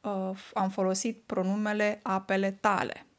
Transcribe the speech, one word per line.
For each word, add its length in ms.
uh, 300
am 140
folosit 580
pronumele 760
apele 480
tale 560